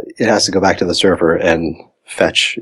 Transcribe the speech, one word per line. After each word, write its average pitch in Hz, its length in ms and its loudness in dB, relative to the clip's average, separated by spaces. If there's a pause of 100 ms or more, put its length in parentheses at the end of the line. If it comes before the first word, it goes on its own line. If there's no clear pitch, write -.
(180)
it 117 100 -2
has 104 180 2
to 98 60 -2
go 92 80 0
back 92 200 2
to - 60 -2
the 87 100 0
server 85 400 2
and 82 400 0 (300)
fetch - 560 -2